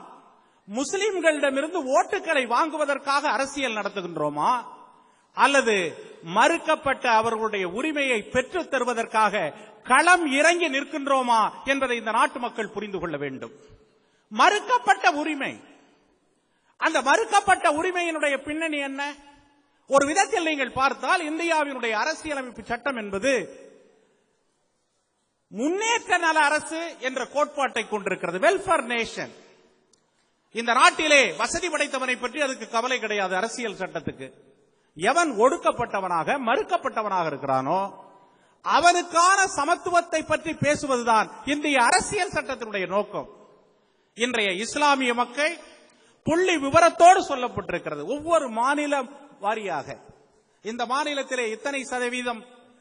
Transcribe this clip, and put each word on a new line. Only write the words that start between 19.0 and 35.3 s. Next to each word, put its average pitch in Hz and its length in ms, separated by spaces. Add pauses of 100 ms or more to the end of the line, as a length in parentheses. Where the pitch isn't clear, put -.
ஒரு 277 160
விதத்தில் 359 420
நீங்கள் 269 300
பார்த்தால், 277 460
இந்தியாவினுடைய 302 720
அரசியலமைப்பு 262 680
சட்டம் 240 340
என்பது 208 360 (2250)
முன்னேற்ற 381 640
நல 320 240
அரசு 302 380 (200)
என்ற 262 260
கோட்பாட்டை 277 580
கொண்டிருக்கிறது, 190 560
வெல்ஃபேர் 330 460
நேஷன். 226 480 (1200)
இந்த 233 180
நாட்டிலே 302 460 (140)
வசதி 311 360
படைத்தவனை 277 460
பற்றி 240 260
அதுக்கு 247 260
கவலை 247 320
கிடையாது. 208 360
அரசியல் 214 420
சட்டத்துக்கு 156 500 (720)
எவன் 277 380